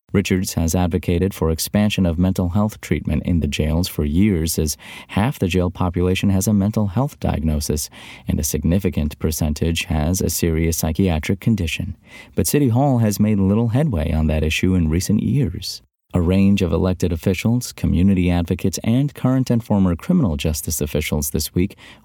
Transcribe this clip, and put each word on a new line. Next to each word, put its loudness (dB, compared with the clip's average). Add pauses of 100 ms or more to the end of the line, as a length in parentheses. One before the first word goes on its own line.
(120)
Richards 0
has 0
advocated 0
for 0
expansion 0
of 0
mental 2
health -2
treatment -2
in 2
the 0
jails 0
for -4
years, 2
as -2 (340)
half 0
the 0
jail 0
population 0
has 0
a 2
mental 2
health -4
diagnosis -2 (360)
and -2
a -2
significant -2
percentage -2
has 0
a -2
serious 0
psychiatric 0
condition. -2 (380)
But 0
City 2
Hall 2
has 2
made 2
little 2
headway 0
on 2
that 2
issue 0
in 2
recent 0
years. -2 (280)
A 0
range 4
of 0
elected 0
officials, -2
community 2
advocates, -2
and 0
current 0
and 0
former 2
criminal 0
justice -2
officials -2
this -4
week -2 (280)